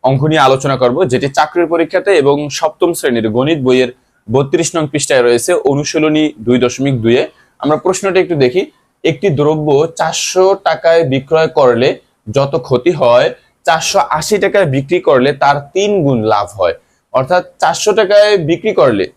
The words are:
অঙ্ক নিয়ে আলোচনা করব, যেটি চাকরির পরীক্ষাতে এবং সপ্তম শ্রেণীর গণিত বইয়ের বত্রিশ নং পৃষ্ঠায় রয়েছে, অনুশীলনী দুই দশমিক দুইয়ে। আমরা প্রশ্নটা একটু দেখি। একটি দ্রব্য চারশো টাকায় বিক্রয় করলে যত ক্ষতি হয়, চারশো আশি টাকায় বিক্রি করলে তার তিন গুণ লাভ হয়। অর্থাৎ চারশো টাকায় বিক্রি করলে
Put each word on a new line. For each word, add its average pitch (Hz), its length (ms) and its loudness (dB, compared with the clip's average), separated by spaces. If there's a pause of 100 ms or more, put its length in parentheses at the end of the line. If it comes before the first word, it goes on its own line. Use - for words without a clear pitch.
অঙ্ক 131 120 0 (100)
নিয়ে 156 180 4
আলোচনা 135 340 0
করব, 123 140 0 (160)
যেটি 127 140 -2 (100)
চাকরির 160 360 0
পরীক্ষাতে 170 380 -2 (120)
এবং 143 140 2 (240)
সপ্তম 165 380 -2
শ্রেণীর 117 280 -2 (100)
গণিত 147 300 0
বইয়ের 127 240 2 (380)
বত্রিশ 139 460 0
নং 160 180 -2
পৃষ্ঠায় 139 320 0
রয়েছে, 120 260 2 (200)
অনুশীলনী 151 540 0 (220)
দুই 123 180 2
দশমিক 131 300 -2 (100)
দুইয়ে। 120 180 2 (400)
আমরা 147 220 0
প্রশ্নটা 185 400 -2
একটু 165 200 -4
দেখি। 147 180 0 (480)
একটি - 160 -4 (120)
দ্রব্য 151 300 0 (300)
চারশো 175 460 -2 (240)
টাকায় 165 340 2 (100)
বিক্রয় 156 460 0
করলে 123 300 2 (480)
যত 139 160 0 (140)
ক্ষতি 131 340 0
হয়, 123 280 4 (380)
চারশো 165 320 -2 (200)
আশি 208 260 -2
টাকায় 196 300 2
বিক্রি 139 240 -2 (100)
করলে 135 220 4 (120)
তার 143 140 2 (180)
তিন 403 160 0 (140)
গুণ 135 140 2 (140)
লাভ 101 140 -2 (120)
হয়। 87 160 0 (400)
অর্থাৎ 139 280 0 (200)
চারশো 170 280 -2 (100)
টাকায় 208 320 4 (160)
বিক্রি 175 320 -2
করলে 113 240 2 (120)